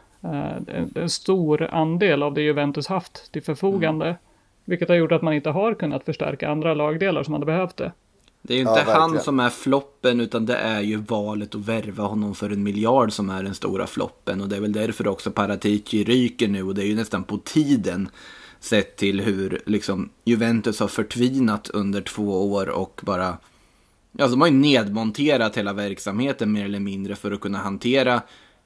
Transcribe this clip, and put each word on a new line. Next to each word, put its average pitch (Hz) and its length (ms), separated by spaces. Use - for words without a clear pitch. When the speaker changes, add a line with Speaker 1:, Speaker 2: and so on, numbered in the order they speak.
Speaker 1:
eh, 151 320
en, - 380
en 170 160
stor 160 640
andel 165 480
av 147 120
det 151 80
Juventus 147 440
haft - 460
till 151 100
förfogande. 160 640
Speaker 2:
Mm. 175 120
Speaker 1:
Vilket 175 240
har 175 80
gjort 165 160
att 160 100
man 156 120
inte 151 160
har 202 240
kunnat 147 300
förstärka 147 460
andra 156 240
lagdelar 156 480
som 147 120
hade 147 120
behövt 180 300
det. - 160
Speaker 3:
Det 123 120
är 127 40
ju 131 60
Speaker 2:
Ja, 113 140
Speaker 3:
inte 143 140
han 151 80
Speaker 2:
verkligen. 160 240
Speaker 3:
som 139 160
är 120 100
floppen, 131 680
utan 113 260
det 123 100
är 110 240
ju 107 160
valet 104 580
att 104 60
värva 104 440
honom 104 300
för 104 160
en 101 120
miljard 107 500
som 98 180
är 95 120
den 98 120
stora 95 320
floppen. - 540
Och 98 80
det 101 80
är 98 40
väl 104 120
därför 107 360
också 98 220
Paratici 104 760
ryker 120 440
nu, 98 140
och 95 120
det 98 100
är - 20
ju 107 100
nästan 110 280
på 104 140
tiden, 101 720
sett - 360
till 98 240
hur, 95 460
liksom, 98 420
Juventus 117 560
har 104 80
förtvinat 120 840
under 101 300
två 101 520
år 98 160
och 90 360
bara... 92 220
Alltså, 139 180
de 135 40
har 170 80
ju 143 60
nedmonterat 117 1040
hela 101 140
verksamheten 104 800
mer 104 120
eller 101 160
mindre 98 360
för 101 160
att 101 80
kunna 98 180
hantera, 120 600